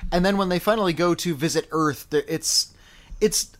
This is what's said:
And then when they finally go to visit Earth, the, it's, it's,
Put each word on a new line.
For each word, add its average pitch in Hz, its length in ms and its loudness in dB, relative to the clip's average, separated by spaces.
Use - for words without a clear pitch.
And 180 140 2
then 196 140 2
when 196 100 0
they 180 100 0
finally 208 360 2
go 170 220 2
to 175 180 -4
visit 147 360 -2
Earth, 151 380 -2
the, 147 260 -2
it's, - 380 -2
it's, - 400 0